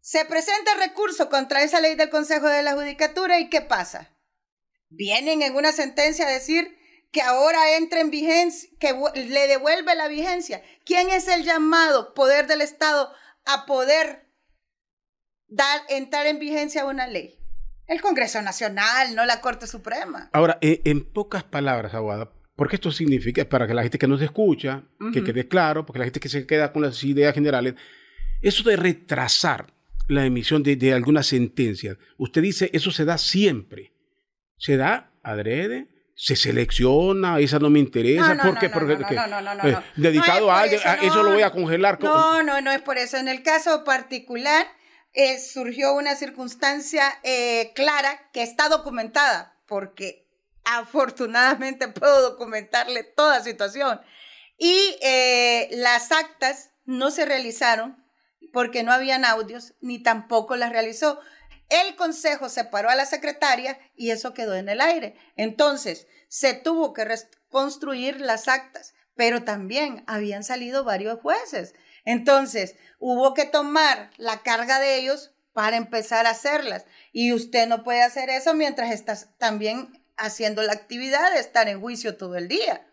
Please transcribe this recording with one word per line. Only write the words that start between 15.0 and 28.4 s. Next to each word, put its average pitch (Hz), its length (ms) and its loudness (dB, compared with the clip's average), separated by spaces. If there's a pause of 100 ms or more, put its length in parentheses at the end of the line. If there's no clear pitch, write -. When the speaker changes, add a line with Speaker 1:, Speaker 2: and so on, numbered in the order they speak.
Speaker 1:
dar, 277 400 0
entrar 277 380 -2
en 302 120 0
vigencia 294 480 -4
una 269 220 -4
ley? 175 280 -10 (500)
El 330 140 -4
Congreso 254 420 0
Nacional, 220 760 0
no 233 100 2
la 233 140 0
Corte 233 260 -6
Suprema. 254 680 -10
Speaker 2:
Ahora, 165 280 4
eh, 156 240 4
en 147 200 2
pocas 208 380 -6
palabras, 131 500 -4
abogada, 110 400 -6 (240)
porque 147 200 -2
esto 165 160 -4
significa, 139 560 0
para 120 180 0
que 113 80 -2
la 117 80 0
gente 117 160 -2
que 143 80 2
nos 139 160 2
escucha, 147 640 0 (280)
que 262 80 0
Speaker 1:
Ujú. 190 40 -6
Speaker 2:
quede 127 240 -4
claro, 160 360 2
porque 151 140 -12
la 123 60 -2
gente 123 160 -6
que 143 80 -12
se 131 180 -6
queda 151 260 2
con 151 100 0
las 127 200 -4
ideas 143 320 4
generales, 131 400 0 (680)